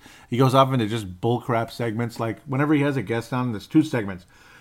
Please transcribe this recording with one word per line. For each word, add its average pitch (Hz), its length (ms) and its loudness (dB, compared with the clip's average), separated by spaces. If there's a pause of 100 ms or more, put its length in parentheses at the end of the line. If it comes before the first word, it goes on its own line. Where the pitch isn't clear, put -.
(300)
He 120 80 -2
goes 127 160 4
off 135 180 6
into 120 140 2
just 101 340 -6
bullcrap 117 520 -2
segments. 117 480 -6
Like, 113 240 -4
whenever 147 300 0
he 143 80 2
has 143 140 0
a 131 60 -2
guest 113 300 -4
on, 127 200 -2
there's 98 140 -8
two 156 160 4
segments. 101 420 -4 (360)